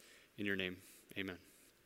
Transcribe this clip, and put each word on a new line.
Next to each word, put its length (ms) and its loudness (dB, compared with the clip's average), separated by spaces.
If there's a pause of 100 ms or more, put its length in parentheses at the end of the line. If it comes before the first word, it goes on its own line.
(400)
In 80 2
your 80 6
name, 220 2 (380)
amen. 220 0 (480)